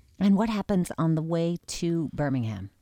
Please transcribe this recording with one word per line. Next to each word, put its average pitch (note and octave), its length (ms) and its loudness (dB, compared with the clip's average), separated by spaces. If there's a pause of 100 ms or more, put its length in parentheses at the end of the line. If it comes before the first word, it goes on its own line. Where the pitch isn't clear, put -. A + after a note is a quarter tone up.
(200)
And G3 160 6
what A3+ 140 2
happens G3 480 0
on E3 160 2
the D#3 80 0
way E3+ 340 0 (120)
to E3+ 440 -2
Birmingham? A2+ 580 -2 (120)